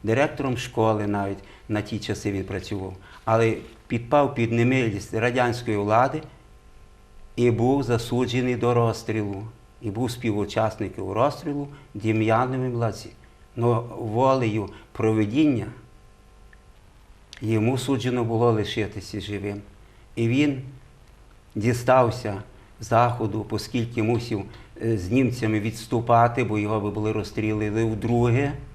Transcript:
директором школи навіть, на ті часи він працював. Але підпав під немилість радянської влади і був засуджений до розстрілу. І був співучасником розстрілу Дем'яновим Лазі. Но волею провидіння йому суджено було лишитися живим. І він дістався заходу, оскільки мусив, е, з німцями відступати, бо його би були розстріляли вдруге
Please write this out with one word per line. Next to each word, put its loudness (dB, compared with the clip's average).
директором 0
школи 0
навіть, -2
на -2
ті -6
часи -4
він -4
працював. -8
Але 4
підпав 2
під 0
немилість 0
радянської 0
влади 2
і 4
був 2
засуджений 0
до 2
розстрілу. 0
І -4
був -2
співучасником -2
розстрілу -2
Дем'яновим 0
Лазі. -4
Но 2
волею 0
провидіння 2
йому 2
суджено 0
було 4
лишитися -4
живим. -6
І 2
він 2
дістався 2
заходу, 2
оскільки -2
мусив, 0
е, 0
з -6
німцями 2
відступати, 2
бо 0
його 0
би -2
були -2
розстріляли -2
вдруге 2